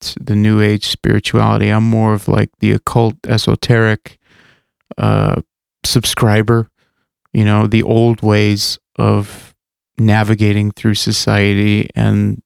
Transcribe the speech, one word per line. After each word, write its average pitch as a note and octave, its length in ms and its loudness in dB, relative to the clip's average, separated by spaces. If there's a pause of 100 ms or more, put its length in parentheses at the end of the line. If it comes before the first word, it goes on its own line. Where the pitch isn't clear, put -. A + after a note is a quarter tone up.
(200)
the - 160 -4
New G#2+ 240 2
Age G#2+ 260 0
spirituality. G#2+ 840 0
I'm G#2+ 160 0
more A2 300 2
of, G#2 140 -4
like, G#2 300 0
the G#2+ 140 0
occult, A2 420 -2 (120)
esoteric, A2+ 920 0 (800)
uh, G#2 440 0 (420)
subscriber, A2+ 840 0 (640)
you A2 120 0
know, G#2 220 2
the A2 160 2
old A2+ 400 0
ways G#2 560 0 (180)
of G#2 580 -2 (440)
navigating G#2 720 2
through A2 220 -2
society G#2 1000 0
and G#2 520 0